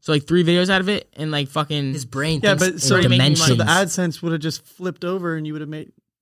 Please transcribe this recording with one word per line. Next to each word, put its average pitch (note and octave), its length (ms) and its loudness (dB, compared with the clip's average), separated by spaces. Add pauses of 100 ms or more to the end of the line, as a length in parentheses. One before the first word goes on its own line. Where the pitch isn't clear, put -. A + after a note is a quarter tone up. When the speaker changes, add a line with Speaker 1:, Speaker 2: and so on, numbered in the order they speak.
Speaker 1:
So, D#3 60 0
like, D3 120 0
three F3 200 2
videos F3 260 2
out F#3+ 100 2
of F#3 80 -2
it G#3 260 -4
and, D#3 180 -6
like, C#3+ 160 -4
fucking D3 440 -4
Speaker 2:
His C3 120 -8
brain C#3+ 360 -4
Speaker 3:
Yeah, G#3 100 2
Speaker 2:
thinks F#3 140 2
Speaker 3:
but F#3 100 0
Speaker 2:
in F3 40 -10
Speaker 3:
so, C#3 80 -4
Speaker 1:
started F3 220 4
making B2 100 4 (160)
Speaker 2:
dimensions. D#3+ 140 2
Speaker 3:
so B2+ 80 6
the A2+ 80 2
Speaker 1:
money. F3 220 4
Speaker 3:
AdSense E3+ 360 -4
would E3+ 80 -2
have E3 100 -2
just D#3 240 -6
flipped F3+ 400 -10
over F3 320 -4
and D#3 80 -6
you D3+ 80 -8
would D#3 100 -8
have D3 60 -10
made, D3+ 220 -12 (320)